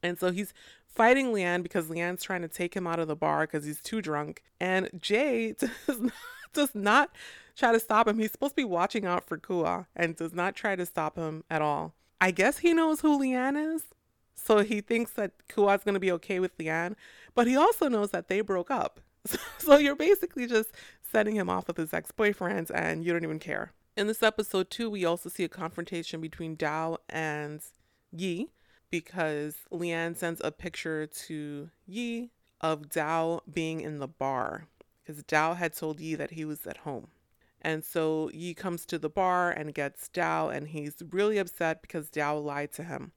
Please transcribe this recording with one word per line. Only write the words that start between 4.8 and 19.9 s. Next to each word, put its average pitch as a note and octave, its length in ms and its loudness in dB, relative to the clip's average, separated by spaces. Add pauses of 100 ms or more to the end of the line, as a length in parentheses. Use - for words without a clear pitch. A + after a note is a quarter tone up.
Jay A3+ 520 2
<laughs> - 340 -4
does B3+ 140 -2
not, A#3 120 0 (400)
does C#4+ 220 2
not G#3+ 360 6 (460)
try A#3 160 4
to A3+ 80 6
stop A3+ 280 4
him. G#3+ 100 2
He's G#3+ 140 0
supposed C#4 200 -2
to - 40 -2
be C#4+ 80 2
watching G3 420 0
out F3 180 0
for D#3+ 140 -6
Kua F3 560 0
and E3 220 0
does E3 160 -4
not F3+ 240 -2
try G3+ 200 -2
to F3+ 100 -4
stop D#3 300 -2
him D#3+ 340 -6
at D#3 120 0
all. D3+ 320 0 (260)
I F#3 100 6
guess G#3 280 4
he E4+ 140 4
knows D#4+ 280 4
who D4 180 4
Leanne C#4 560 0
is, D#4+ 100 -4 (500)
so - 260 4
he G#3 200 0
thinks A3+ 320 0
that G3+ 200 -4 (160)
Kua's G3+ 360 4
gonna G3 160 0
be F#3 120 2
okay F3+ 280 -2
with F#3 180 -2
Leanne, E3 360 -2 (400)
but A#3+ 120 6
he B3+ 100 4
also E4 320 6
knows G#3 220 2
that F3 180 -4
they G3 120 2
broke F#3+ 300 -2
up. - 340 -2
<laughs> - 60 -20 (140)
So, - 140 -6 (200)
so D4 200 10
you're C#4+ 160 4